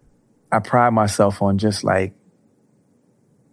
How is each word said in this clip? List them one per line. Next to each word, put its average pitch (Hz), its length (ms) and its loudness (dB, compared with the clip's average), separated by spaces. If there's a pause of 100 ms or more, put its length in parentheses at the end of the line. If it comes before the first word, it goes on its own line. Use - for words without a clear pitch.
(520)
I 110 80 0
pride 120 320 2
myself 101 500 0
on 98 160 0
just, 104 280 -2
like, 95 280 -2 (1400)